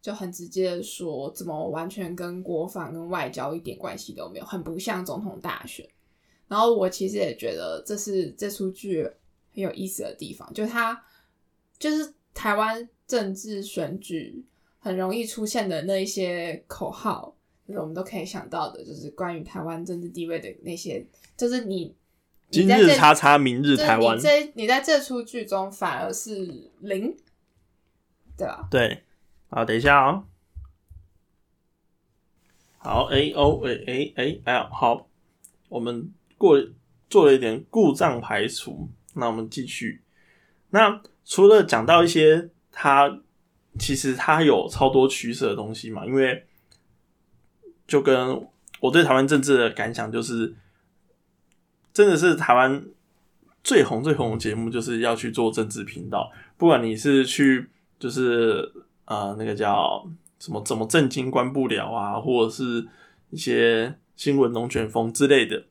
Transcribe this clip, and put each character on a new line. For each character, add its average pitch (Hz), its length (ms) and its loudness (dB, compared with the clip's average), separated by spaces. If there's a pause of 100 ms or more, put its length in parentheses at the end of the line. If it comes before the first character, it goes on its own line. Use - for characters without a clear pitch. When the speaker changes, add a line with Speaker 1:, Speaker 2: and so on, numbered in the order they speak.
Speaker 1:
就 208 120 -10
很 190 160 -10
直 175 200 -16
接 185 260 -2
的 175 80 -10
说， 151 480 -10
怎 - 140 -14
么 156 240 -8
完 165 200 -8
全 190 240 -10
跟 180 300 -12
国 170 240 -6
防 131 240 -12
跟 165 160 -12
外 165 220 -6
交 139 260 -8
一 170 40 -10
点 123 180 -14
关 90 200 -12
系 - 140 -18
都 80 160 -14
没 - 120 -16
有， - 60 -16
很 185 160 -10
不 165 160 -10
像 185 280 -8
总 165 160 -10
统 196 180 -12
大 - 260 -12
选。 - 220 -18 (600)
然 208 120 -4
后 233 160 4
我 190 120 0
其 190 220 -6
实 208 80 -6
也 160 180 -4
觉 110 200 -8
得 82 280 -10
这 208 140 -8
是 190 400 -4
这 208 140 -8
出 196 180 -6
剧 185 340 -6 (480)
很 196 120 -10
有 175 100 -6
意 185 140 -10
思 - 160 -10
的 - 100 -10
地 - 180 -16
方， - 220 -20
就 214 140 -6
它， 233 360 -4 (760)
就 302 100 -2
是 302 240 -4 (220)
台 214 180 -4
湾 220 340 -4 (200)
政 208 260 -2
治 202 300 -12
选 185 360 -8
举 - 460 -12 (320)
很 185 180 -8
容 185 180 -4
易 233 120 -6
出 220 180 -10
现 214 240 -4
的 160 180 -4
那 190 180 -2
一 - 20 -4
些 175 640 -6
口 - 240 -10
号， - 440 -10 (320)
就 196 60 -16
是 202 60 -10
我 160 60 -8
们 160 100 -12
都 185 80 -8
可 185 160 -10
以 - 40 -8
想 - 240 -14
到 160 220 -8
的， - 160 -20
就 - 80 -18
是 147 160 -16
关 175 260 -10
于 160 80 -12
台 180 200 -14
湾 165 200 -10
政 175 160 -10
治 175 80 -12
地 165 200 -10
位 165 120 -6
的 - 80 -14 (140)
那 170 140 -12
些， - 280 -10 (320)
就 240 140 0
是 247 160 -4
你， 190 300 -8 (560)
Speaker 2:
今 180 160 4
日 247 260 10
叉 262 180 8
叉， 147 280 8
明 131 240 0
日 143 120 4
台 113 220 4
湾。 117 180 4
Speaker 1:
你 113 60 -4
在 302 80 4
这， 294 80 8
就 294 80 2
是 - 0 -
你 294 80 -16
这， 226 80 -10
你 214 60 -4
在 262 140 2
这 294 180 2
出 254 240 -6
剧 226 200 -10
中 196 280 -6
反 165 320 -6
而 190 100 -6
是 185 560 -10 (120)
零， 202 360 -6 (1200)
对 - 80 -6
吧？ - 240 -12
Speaker 2:
对。 117 320 -2 (480)
好， 117 160 -2
等 110 100 -2
一 117 40 0
下 143 260 4
哦。 190 200 -2 (2500)
好， 123 280 -2
哎， 143 280 0
哦， 143 320 2
哎， 127 60 -2 (160)
哎， 127 280 -6
哎， 143 280 -4
哎 120 100 0
呀， 123 180 -2
好， 117 360 0 (640)
我 139 100 -8
们 120 320 -8 (260)
过， 156 240 6 (480)
做 185 160 8
了 139 80 10
一 131 40 6
点 120 320 -2
故 185 240 4
障 151 260 0
排 104 280 -4
除， - 420 -10 (240)
那 123 140 -4
我 117 40 -2
们 110 180 -8
继 123 160 -10
续。 - 360 -10 (680)
那 214 300 4 (220)
除 196 240 6
了 208 160 10
讲 120 220 0
到 170 180 8
一 170 40 4
些 165 420 4 (220)
他， 143 500 4 (580)
其 139 160 -4
实 131 180 -2
他 156 300 2
有 131 240 4
超 135 220 2
多 131 180 6
取 120 260 -4
舍 120 140 -2
的 101 80 -2
东 110 180 -8
西 110 160 -14
嘛， 110 160 -12
因 120 80 -6
为 131 320 0 (1400)
就 143 140 2
跟 131 440 0 (360)
我 131 100 2
对 170 120 6
台 143 100 4
湾 135 120 4
政 139 160 2
治 139 160 4
的 117 120 4
感 113 240 -6
想 113 180 -8
就 117 100 -4
是， 113 320 -4 (1400)
真 208 120 8
的 180 120 6
是 170 180 4
台 151 180 2
湾 131 320 2 (800)
最 202 200 6
红 113 200 -2
最 156 100 0
红 120 200 -2
的 113 40 -6
节 110 160 -4
目 113 160 -4
就 117 120 -4
是 117 180 -4
要 117 160 0
去 113 160 -8
做 113 180 0
政 110 200 -2
治 110 160 -10
频 90 240 -14
道， - 200 -4 (280)
不 170 100 4
管 131 160 6
你 110 120 -4
是 135 300 4
去 131 440 2 (280)
就 131 120 -8
是 120 600 0 (340)
呃， 104 340 -6
那 110 60 -6
个 107 100 -4
叫 101 480 0 (360)
什 - 120 -14
么， 104 140 -6
怎 113 120 -4
么 110 100 -2
震 147 220 2
惊 131 220 -6
关 127 200 0
不 135 160 -2
了 107 240 -4
啊， 104 280 -4
或 123 240 2
者 113 80 0
是 117 360 -6 (420)
一 - 80 -12
些 117 600 0 (180)
新 139 220 0
闻 123 140 4
龙 120 180 -4
卷 113 200 -4
风 113 240 -2
之 139 140 2
类 135 180 6
的。 107 260 -8